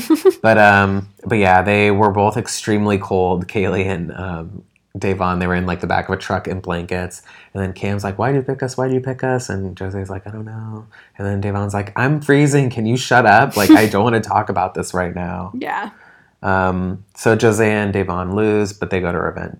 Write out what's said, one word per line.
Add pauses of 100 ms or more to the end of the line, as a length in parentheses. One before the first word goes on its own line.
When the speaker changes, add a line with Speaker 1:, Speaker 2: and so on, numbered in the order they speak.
(100)
Speaker 1:
<laughs>
Speaker 2:
But,
um, (160)
but
yeah,
they
were
both
extremely
cold,
Kaylee
and,
um, (360)
Davon.
They
were
in,
like,
the
back
of
a
truck
in
blankets. (320)
And
then
Cam's
like,
"Why'd
you
pick
us?
Why'd
you
pick
us?"
And
Jose's
like,
"I
don't
know." (300)
And
then
Davon's
like,
"I'm
freezing.
Can
you
shut
up?
Like,
I
don't
wanna
talk
about
this
right
now."
Speaker 1:
<laughs>
Yeah. (520)
Speaker 2:
Um, (100)
so
Jose
and
Davon
lose,
but
they
go
to
reven-,